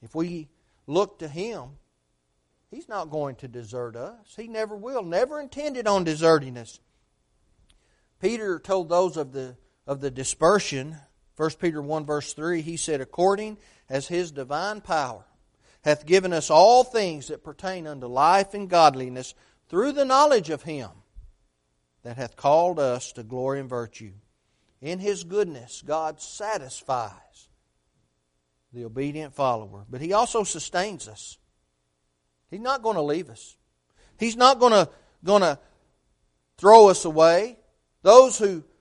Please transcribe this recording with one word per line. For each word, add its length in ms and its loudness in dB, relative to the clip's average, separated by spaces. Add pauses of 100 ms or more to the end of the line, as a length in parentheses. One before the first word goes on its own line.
If 140 -20
we 320 -8 (400)
look 320 -2
to 80 -12
Him, 440 -12 (960)
He's 180 -20
not 240 -10
going 260 -6
to 120 -18
desert 480 -12
us. 400 -16
He 100 -16
never 300 -8
will, 260 -8
never 380 -2
intended 460 -8
on 180 2
deserting 520 2
us. 220 -20 (1400)
Peter 360 -4
told 300 -4
those 300 0
of 160 -8
the, 240 -12 (280)
of 140 -8
the 100 -8
dispersion, 840 -2 (400)
First 240 -4
Peter 220 -4
one 240 -6
verse 260 -6
three, 300 -4
he 160 -10
said, 240 -4
"According 560 -2 (320)
as 180 -6
His 240 -6
divine 480 -8
power 460 -6 (580)
hath 220 0
given 260 2
us 200 -4
all 320 8
things 440 -6
that 160 -14
pertain 440 -12
unto 180 -14
life 480 2
and 160 -10
godliness 640 2 (340)
through 240 -2
the 140 -2
knowledge 460 2
of 100 -8
Him 300 -12 (1120)
that 140 -14
hath 180 -12
called 440 0
us 340 -4
to 100 -16
glory 360 -8
and 100 -14
virtue." 440 -12 (680)
In 200 -10
His 240 -6
goodness, 640 -6
God 360 -6
satisfies 1300 -10 (1200)
the 140 -16
obedient 480 -8
follower, 560 -4
but 120 -12
He 120 -4
also 300 0
sustains 640 -6
us. 300 -20 (1120)
He's 80 -12
not 240 -4
gonna 180 -2
leave 280 -4
us. 260 -20 (640)
He's 160 -4
not 240 6
gonna, 300 6 (340)
gonna 340 2 (1000)
throw 320 10
us 160 0
away. 520 2 (460)
Those 340 8
who 260 -2 (180)